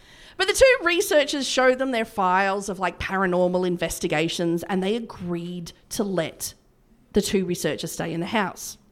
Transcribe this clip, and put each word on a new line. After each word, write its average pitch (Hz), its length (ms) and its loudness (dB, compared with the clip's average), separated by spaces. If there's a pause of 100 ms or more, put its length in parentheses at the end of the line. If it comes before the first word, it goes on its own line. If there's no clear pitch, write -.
(380)
But 381 100 0
the 415 60 0
two 508 320 8
researchers 311 640 2
showed 254 300 4
them 269 140 -2
their 226 140 0
files 196 640 0
of, 185 120 -6
like, 180 180 -2
paranormal 180 680 2
investigations, 170 960 0
and 190 180 -2
they 196 140 0
agreed 175 760 -8 (180)
to - 140 -2
let 175 520 -4 (580)
the 208 80 4
two 190 240 0
researchers 165 460 -4
stay 165 200 -6
in 165 100 -4
the 175 40 -2
house. 190 540 -4 (120)